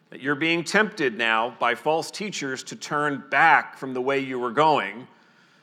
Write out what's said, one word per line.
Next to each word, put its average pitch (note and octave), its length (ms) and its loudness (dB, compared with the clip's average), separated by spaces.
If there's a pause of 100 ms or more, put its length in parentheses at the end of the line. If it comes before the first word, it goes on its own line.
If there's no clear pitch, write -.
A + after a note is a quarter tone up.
that - 120 -18
you're C#3+ 140 -2
being E3 280 0
tempted E3 540 0
now A#2 420 0
by A#2+ 160 2
false D3+ 340 -2
teachers D3 540 -8
to - 120 -14
turn D3 540 -4
back C#3 480 4
from C3 160 -10
the B2+ 80 -4
way C3+ 180 0
you C3 200 -6
were B2 120 -4
going. B2 560 2 (560)